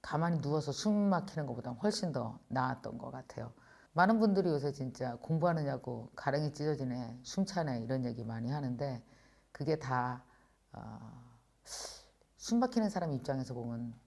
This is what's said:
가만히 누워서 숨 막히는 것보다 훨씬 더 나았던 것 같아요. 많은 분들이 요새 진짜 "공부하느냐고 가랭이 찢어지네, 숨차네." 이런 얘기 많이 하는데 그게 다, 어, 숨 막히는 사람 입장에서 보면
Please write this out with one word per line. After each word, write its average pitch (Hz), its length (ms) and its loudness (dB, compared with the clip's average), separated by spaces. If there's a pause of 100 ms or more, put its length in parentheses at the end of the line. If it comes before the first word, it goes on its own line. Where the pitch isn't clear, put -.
가만히 160 400 2
누워서 147 300 0
숨 208 380 2
막히는 160 380 0
것보다 123 240 -6
훨씬 185 400 0
더 123 360 -2
나았던 127 500 -2
것 127 140 -10
같아요. 120 400 -10 (420)
많은 196 260 8
분들이 196 300 6
요새 143 220 2
진짜 131 460 -4
"공부하느냐고 143 960 0
가랭이 143 380 0
찢어지네, 127 720 -2
숨차네." 156 580 0
이런 127 240 0
얘기 117 180 -4
많이 113 260 -2
하는데 135 540 -2 (480)
그게 151 260 0
다, 127 460 0 (480)
어, 113 680 -14 (1000)
숨 233 220 2
막히는 240 300 4
사람 175 220 0
입장에서 131 420 -2
보면 117 400 -6 (140)